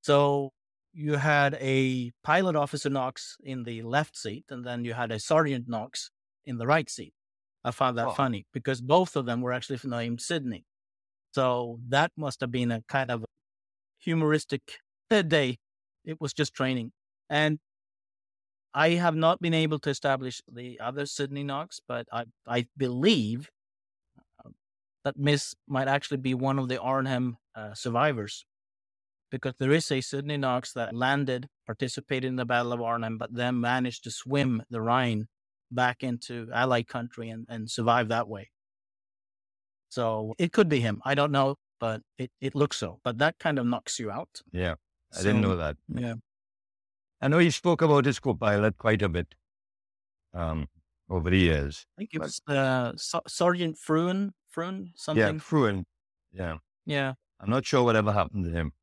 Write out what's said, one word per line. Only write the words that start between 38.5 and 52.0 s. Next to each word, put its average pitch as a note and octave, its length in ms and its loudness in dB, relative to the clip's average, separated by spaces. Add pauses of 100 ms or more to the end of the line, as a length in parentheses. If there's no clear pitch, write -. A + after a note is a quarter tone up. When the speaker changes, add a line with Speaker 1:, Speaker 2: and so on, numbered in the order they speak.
Speaker 1:
So A2 500 -2
it E3+ 120 0
could G3 180 6
be C#3+ 100 4
him. G#2+ 260 0
I C#3 100 2
don't C#3+ 160 2
know, C#3 240 2 (240)
but A2+ 220 -4 (160)
it, B2+ 140 -8 (100)
it C3+ 140 -4
looks D3 220 2
so. F2 260 -8
But A#2+ 160 -2
that D3+ 200 2
kind D3+ 200 0
of A#2+ 60 -2
knocks - 340 -4
you G#2+ 120 -6
out. C3+ 300 -12 (100)
Speaker 2:
Yeah. F2 240 -2 (380)
I F2+ 100 -6
didn't G#2 180 6
Speaker 1:
So, G2 80 4
Speaker 2:
know F#2 80 2
that. D2+ 200 -4 (100)
Speaker 1:
yeah. B2 260 -4 (1080)
Speaker 2:
I C3+ 60 0
know D#3 120 4
he E3+ 120 6
spoke E3+ 300 2
about C#3+ 240 6
his C3+ 140 0
co-pilot G#2 580 2
quite A2 240 2
a G2+ 80 2
bit, E2+ 260 -4 (1000)
um, D#2+ 340 -4 (420)
over F2+ 200 0
the F#2 80 6
years. D2+ 480 2 (120)
Speaker 1:
I F#3 40 -10